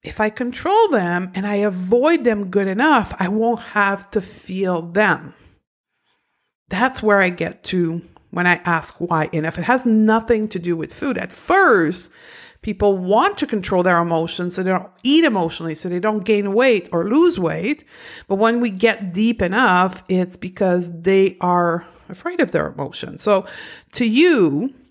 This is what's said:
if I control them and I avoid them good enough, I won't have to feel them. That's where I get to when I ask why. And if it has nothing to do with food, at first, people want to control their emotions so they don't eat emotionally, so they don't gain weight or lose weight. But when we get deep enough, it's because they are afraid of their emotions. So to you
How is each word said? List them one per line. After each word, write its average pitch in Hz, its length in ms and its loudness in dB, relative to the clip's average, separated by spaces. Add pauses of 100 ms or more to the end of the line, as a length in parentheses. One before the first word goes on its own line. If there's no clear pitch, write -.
if - 160 -12
I 214 100 0
control 349 600 0
them 185 440 -2
and 190 140 -4
I 208 80 -2
avoid 208 680 2
them 208 260 0
good 196 180 0
enough, 240 520 2
I 180 100 -2
won't 220 320 0
have 196 500 -2
to 202 100 -2
feel 185 600 -4
them. 175 520 0 (1400)
That's 247 320 -2
where 208 200 4
I 185 80 2
get 175 360 -8
to 170 360 -2 (300)
when 175 140 -2
I 180 100 4 (100)
ask 165 320 -2
why. 170 340 -2
And 160 140 -2
if 165 120 -6
it 175 60 -6
has 254 220 0
nothing 220 640 2
to 190 100 -8
do 170 160 -4
with 160 180 -10
food, 269 240 -4
at 190 140 -10
first, 247 800 2 (500)
people 202 360 0
want 220 400 2
to 285 100 -2
control 185 360 0
their 180 160 4
emotions 170 560 -2
so 190 80 -4
they 185 80 0
don't 185 180 -2 (140)
eat 294 200 4
emotionally, 170 520 -2
so 185 120 -10
they 180 120 -4
don't 208 260 -2
gain 208 280 0
weight 226 380 2
or 175 160 -2
lose 311 320 2
weight. 175 460 -4 (420)
But 196 80 0
when 226 240 2
we 233 120 0
get 190 420 -2
deep 220 280 0
enough, 185 680 2
it's 180 260 0
because 180 640 -2
they 190 380 2
are 175 460 2 (240)
afraid 339 320 -6
of 180 100 0
their 151 160 0
emotions. - 540 -12
So 190 240 0 (480)
to 247 120 -2
you 226 680 4 (180)